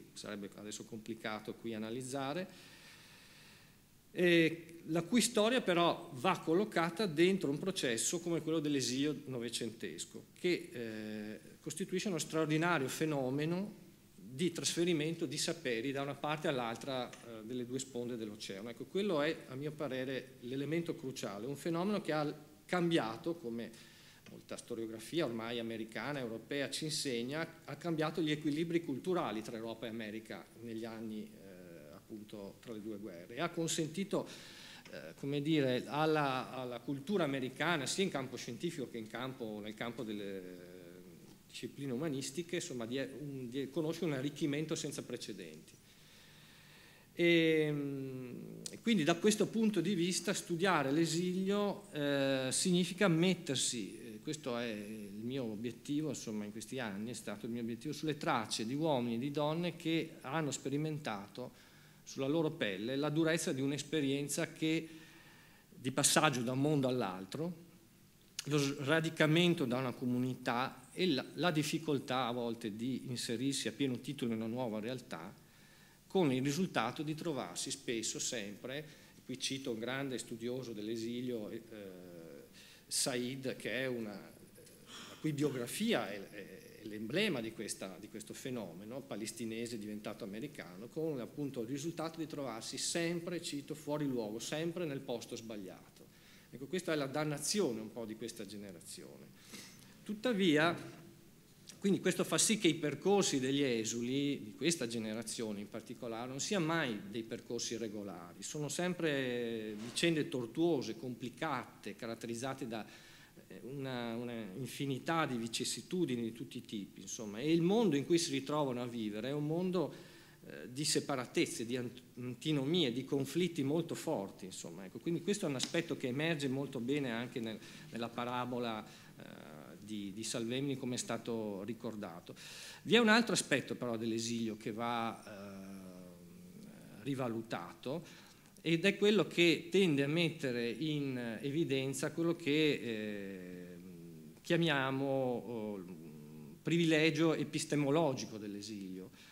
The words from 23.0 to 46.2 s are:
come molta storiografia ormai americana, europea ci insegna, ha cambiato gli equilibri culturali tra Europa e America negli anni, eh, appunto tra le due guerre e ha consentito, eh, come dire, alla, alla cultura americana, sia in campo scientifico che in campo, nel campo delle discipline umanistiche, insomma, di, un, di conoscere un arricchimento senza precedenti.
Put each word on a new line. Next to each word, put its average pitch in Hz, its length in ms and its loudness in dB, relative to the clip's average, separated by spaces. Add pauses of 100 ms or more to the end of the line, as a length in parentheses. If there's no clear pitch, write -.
come 117 340 -6 (600)
molta 113 280 -10
storiografia 113 640 -4
ormai 117 340 -2
americana, 113 600 -4
europea 123 500 -2
ci - 160 -4
insegna, 143 800 -2
ha 135 120 -8
cambiato 160 440 0
gli 151 100 2
equilibri 160 540 2
culturali 143 560 0
tra 113 160 -6
Europa 113 300 -4
e - 20 -2
America 110 560 -6 (160)
negli 113 240 -6
anni, 110 380 -6
eh, 87 720 -14
appunto 104 640 -12
tra 120 140 -10
le 107 80 -8
due 104 160 -6
guerre 95 380 -12
e 139 40 -4
ha 170 80 0
consentito, 165 800 -2 (640)
eh, 76 240 -10
come 143 260 -2
dire, 139 460 4
alla, 139 640 2
alla 123 300 -6
cultura 165 440 0
americana, 139 600 0
sia 185 180 2
in 185 60 2
campo 131 260 -2
scientifico 120 540 -4
che - 80 -6
in 110 80 -8
campo, 117 560 -6
nel 107 120 -8
campo 117 280 -4
delle 92 720 -6 (720)
discipline 131 440 -6
umanistiche, 151 640 -2
insomma, 127 280 -4
di, 120 140 -2
un, 135 500 -4
di 131 220 -2
conoscere 165 340 0
un 160 80 4
arricchimento 147 640 0
senza 139 280 -4
precedenti. 95 680 -8 (1400)